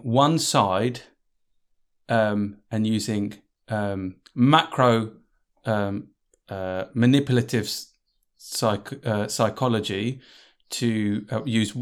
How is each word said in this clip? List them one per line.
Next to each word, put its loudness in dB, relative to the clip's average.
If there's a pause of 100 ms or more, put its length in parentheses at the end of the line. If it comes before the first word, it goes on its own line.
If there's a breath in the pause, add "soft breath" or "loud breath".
one 4
side, 0 (1080)
um, 0 (140)
and -2
using, -2 (260)
um, -4 (200)
macro, 4 (480)
um, -2 (400)
uh, -6
manipulative 2
s-, -10 (460)
psych-, -4
uh, -2
psychology -2 (520 soft breath)
to, -2
uh, -4
use, 0